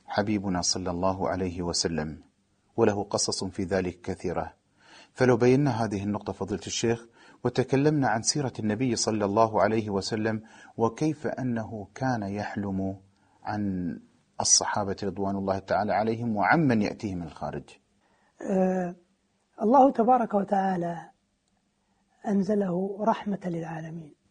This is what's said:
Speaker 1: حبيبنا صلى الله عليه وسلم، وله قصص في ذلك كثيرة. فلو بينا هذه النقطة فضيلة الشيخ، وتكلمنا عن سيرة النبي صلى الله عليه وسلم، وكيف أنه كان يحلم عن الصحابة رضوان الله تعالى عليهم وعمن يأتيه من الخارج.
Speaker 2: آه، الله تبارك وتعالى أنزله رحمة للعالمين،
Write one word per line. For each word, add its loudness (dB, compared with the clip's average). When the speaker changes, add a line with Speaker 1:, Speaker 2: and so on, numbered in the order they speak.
Speaker 1:
حبيبنا -2
صلى -2
الله -2
عليه -4
وسلم، -4
وله 4
قصص -2
في -6
ذلك -2
كثيرة. -6
فلو 6
بينا 4
هذه -2
النقطة -4
فضيلة -4
الشيخ، -2
وتكلمنا 2
عن 0
سيرة -2
النبي 0
صلى 0
الله 4
عليه 2
وسلم، -2
وكيف 0
أنه -4
كان -2
يحلم -4
عن -4
الصحابة 2
رضوان -2
الله -2
تعالى 0
عليهم 0
وعمن 4
يأتيه -4
من -6
الخارج. -10
Speaker 2:
آه، 0
الله 8
تبارك 4
وتعالى -2
أنزله 0
رحمة -2
للعالمين، -8